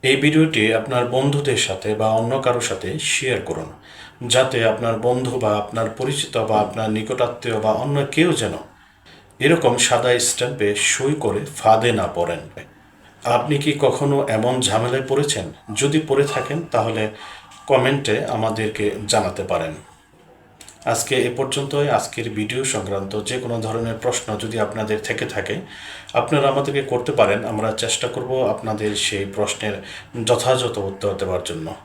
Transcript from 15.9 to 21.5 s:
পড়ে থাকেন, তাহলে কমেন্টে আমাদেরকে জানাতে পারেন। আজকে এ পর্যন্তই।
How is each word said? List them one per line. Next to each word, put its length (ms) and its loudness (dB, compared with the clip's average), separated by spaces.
পড়ে 240 4
থাকেন, 260 -4
তাহলে 300 0
কমেন্টে 460 4
আমাদেরকে 500 -2
জানাতে 400 0
পারেন। 220 -2
আজকে 220 -2
এ 100 0
পর্যন্তই। 600 -2